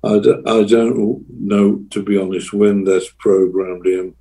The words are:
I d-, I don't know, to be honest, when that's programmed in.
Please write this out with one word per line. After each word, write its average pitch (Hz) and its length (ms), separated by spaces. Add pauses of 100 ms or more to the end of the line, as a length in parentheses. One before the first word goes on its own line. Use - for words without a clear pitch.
I 104 160
d-, 123 260
I 110 180
don't 113 640
know, 101 520 (100)
to 101 120
be 101 140
honest, 92 340
when 101 320
that's 92 340
programmed 92 680
in. 92 340